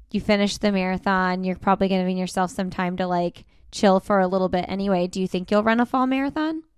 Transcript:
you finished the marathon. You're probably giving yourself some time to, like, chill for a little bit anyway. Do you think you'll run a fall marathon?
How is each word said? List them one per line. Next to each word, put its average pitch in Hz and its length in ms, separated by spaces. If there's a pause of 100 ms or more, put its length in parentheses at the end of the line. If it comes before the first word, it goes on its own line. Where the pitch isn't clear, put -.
(120)
you 202 100
finished 202 400
the 208 100
marathon. 185 720
You're 185 120
probably 190 320
giving 185 300
yourself 185 340
some 185 180
time 180 280
to, 185 100
like, 175 380 (260)
chill 190 280
for 202 200
a 185 80
little 185 220
bit 180 180
anyway. 190 400
Do 190 140
you 185 60
think 185 240
you'll 208 120
run 226 160
a 240 60
fall 262 220
marathon? 294 560 (140)